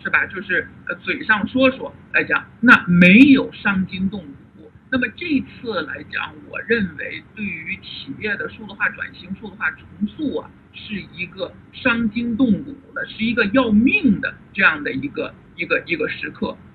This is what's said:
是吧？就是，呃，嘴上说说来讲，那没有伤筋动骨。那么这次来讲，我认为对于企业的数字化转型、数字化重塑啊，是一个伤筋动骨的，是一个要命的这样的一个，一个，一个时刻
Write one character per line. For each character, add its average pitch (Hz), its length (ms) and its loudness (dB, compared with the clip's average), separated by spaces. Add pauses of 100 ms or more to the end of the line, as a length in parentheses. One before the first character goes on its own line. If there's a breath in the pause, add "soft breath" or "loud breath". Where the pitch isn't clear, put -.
是 180 80 -6
吧？ 151 160 0
就 - 160 -10
是， 165 260 -2 (180)
呃， - 100 -6
嘴 160 280 -8
上 214 240 0
说 262 220 4
说 - 240 -12 (180)
来 160 100 2
讲， - 220 -2 (160)
那 233 260 8
没 175 320 8 (140)
有 - 200 4
伤 190 340 -2
筋 190 240 -4
动 202 100 -8
骨。 - 500 -20 (200)
那 269 80 0
么 254 180 -2
这 359 100 -10 (140)
次 208 440 -8
来 135 280 -12
讲， - 220 -8 (160)
我 - 180 -10
认 202 300 0
为 - 240 -10 (120)
对 214 80 -10
于 165 340 -8
企 - 420 -16
业 214 180 -4
的 - 140 -8
数 220 160 -18
字 202 80 -16
化 202 160 -2
转 - 240 -12
型、 190 260 -14
数 220 80 -14
字 180 60 -16
化 165 160 -6
重 - 360 -10
塑 262 300 -6
啊， - 140 -10 (240)
是 202 280 -10 (120)
一 170 120 -8
个 185 240 -10 (220)
伤 233 380 0
筋 240 260 -4
动 202 260 2
骨 - 140 -14 (180)
的， - 120 -8
是 - 180 -8
一 233 80 0
个 220 140 2
要 233 240 2
命 226 500 4
的 - 140 -6 (180)
这 196 100 -2
样 160 220 2
的 117 80 -4
一 135 160 -6
个， - 260 -8 (220)
一 170 80 -8
个， 165 220 -2
一 170 100 -2
个 151 140 -2
时 - 180 -10
刻 - 260 -8 (200)